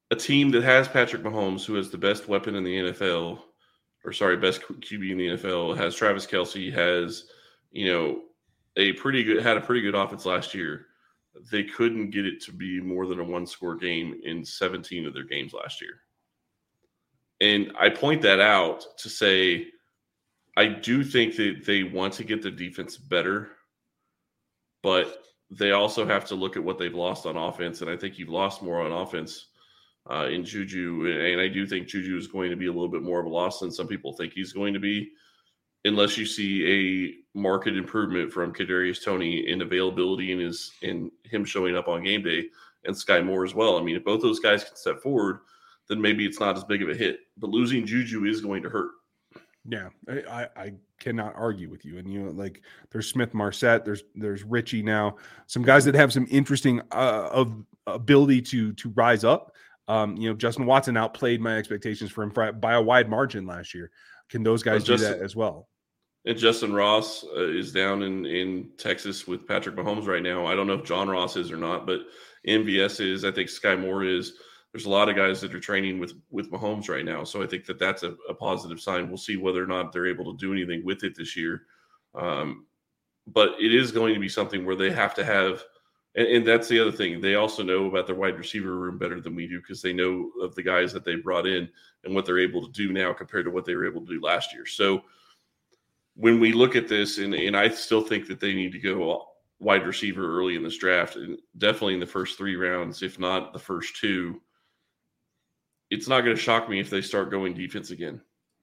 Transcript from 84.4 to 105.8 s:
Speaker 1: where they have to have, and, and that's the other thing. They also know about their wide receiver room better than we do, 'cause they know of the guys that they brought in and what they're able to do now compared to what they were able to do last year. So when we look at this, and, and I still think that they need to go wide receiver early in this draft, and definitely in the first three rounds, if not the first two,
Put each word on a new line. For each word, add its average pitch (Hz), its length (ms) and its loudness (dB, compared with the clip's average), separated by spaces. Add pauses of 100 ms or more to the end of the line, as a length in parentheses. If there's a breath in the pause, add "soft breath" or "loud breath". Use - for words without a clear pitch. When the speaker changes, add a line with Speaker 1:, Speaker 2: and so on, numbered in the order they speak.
Speaker 1:
where 95 80 0
they 95 160 2
have 101 240 0
to 98 100 -2
have, 95 380 2 (540)
and, 117 100 4
and 117 180 4
that's 113 220 6
the 117 140 4
other 110 100 4
thing. 87 300 -4
They 98 160 2
also 110 260 0
know 95 240 2
about 92 220 0
their 92 80 -2
wide 92 200 -2
receiver 92 400 -6
room 90 220 -6
better 87 220 -6
than 82 160 -10
we 87 100 -6
do, 87 140 -10
'cause 92 200 -14
they 92 120 -2
know 90 400 0 (100)
of 90 140 -6
the 92 80 -6
guys 90 280 2
that 92 120 -8
they 87 100 -2
brought 87 320 0
in 90 220 0 (340 soft breath)
and 92 100 -6
what 98 140 0
they're 90 140 4
able 85 260 0
to - 60 -20
do 101 200 -4
now 92 200 0
compared 90 320 -4
to 87 80 -4
what 90 120 -4
they 87 120 -2
were 92 100 -2
able 82 180 -6
to 87 80 -10
do 78 80 -6
last 82 320 0
year. 60 140 -16
So 98 380 2 (1120 soft breath)
when 113 240 6
we 113 120 8
look 127 220 6
at 113 140 2
this, 104 300 0
and, 98 140 -2
and 92 240 0
I 104 120 6
still 110 340 2
think 107 240 -2
that 92 140 -10
they 98 140 0
need 92 180 -2
to - 80 -14
go 92 440 -2 (360)
wide 98 260 4
receiver 92 500 -4
early 90 200 0
in 82 80 -4
this 80 140 -8
draft, 90 360 2
and 90 240 -10 (200)
definitely 104 360 2
in 92 60 -2
the 87 60 -4
first 92 300 -6
three 98 200 -4
rounds, 90 480 -4
if 92 160 -10
not 92 320 -2
the - 80 -14
first - 360 -8
two, 90 440 -4 (1500)